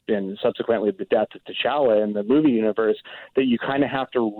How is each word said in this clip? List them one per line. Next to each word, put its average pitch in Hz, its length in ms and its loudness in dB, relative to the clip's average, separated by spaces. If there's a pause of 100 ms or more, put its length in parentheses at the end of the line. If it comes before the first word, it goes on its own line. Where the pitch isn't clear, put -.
and 98 340 -4
subsequently 110 520 0
the 95 140 -12
death 110 280 2
of - 100 -20
T'Challa 120 600 0
in 104 80 -2
the 104 100 -4
movie 139 300 4
universe, 110 440 2 (380)
that 135 120 2
you 117 120 2
kinda 139 300 0
have 131 240 -4
to 127 80 0 (200)